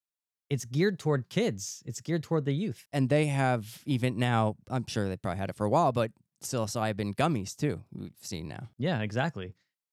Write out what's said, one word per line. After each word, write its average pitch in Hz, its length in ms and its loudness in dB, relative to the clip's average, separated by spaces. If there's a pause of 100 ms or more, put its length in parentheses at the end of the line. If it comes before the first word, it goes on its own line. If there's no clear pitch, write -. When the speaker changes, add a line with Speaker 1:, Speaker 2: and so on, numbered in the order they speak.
(500)
Speaker 1:
it's 123 160 0
geared 160 340 2
toward 143 300 0
kids. 165 560 -2
It's - 160 -10
geared 160 220 -2
toward 156 220 0
the 139 80 0
youth. 165 400 -4
Speaker 2:
And 135 160 2
they 151 180 4
have 127 580 0
even 123 320 2
now, 113 380 4 (140)
I'm 120 180 -2
sure 104 220 0
they 92 80 -4
probably 95 220 -4
had 98 100 -4
it - 60 -6
for 104 100 0
a 104 40 2
while, 143 220 4
but 117 200 0 (300)
psilocybin 107 720 -2
gummies 131 400 0
too, 127 360 -2
we've - 300 -12
seen 80 260 -8
now. - 300 -12
Speaker 1:
Yeah, 131 240 0
exactly. 104 540 -2 (380)